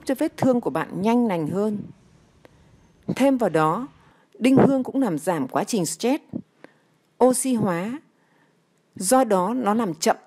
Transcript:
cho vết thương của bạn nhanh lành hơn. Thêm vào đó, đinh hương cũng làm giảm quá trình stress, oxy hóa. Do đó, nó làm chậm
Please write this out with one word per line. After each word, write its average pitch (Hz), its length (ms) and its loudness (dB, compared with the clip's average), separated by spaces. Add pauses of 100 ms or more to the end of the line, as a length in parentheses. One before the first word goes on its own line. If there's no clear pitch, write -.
cho 269 120 -2
vết 311 200 -4
thương 247 240 2
của 160 80 -6
bạn 160 320 -4
nhanh 233 260 2
lành 170 200 -2
hơn. 208 300 -4 (1400)
Thêm 269 220 2
vào 220 120 0
đó, 160 380 0 (520)
đinh 262 180 4
hương 262 260 4
cũng 254 180 -4
làm 180 160 0
giảm 147 300 -2
quá 143 160 -2
trình 196 220 -2
stress, 254 380 -2 (1000)
oxy 254 300 2
hóa. 214 460 -2 (960)
Do 254 280 2
đó, 202 300 0
nó 220 200 -2
làm 220 200 -2
chậm - 340 0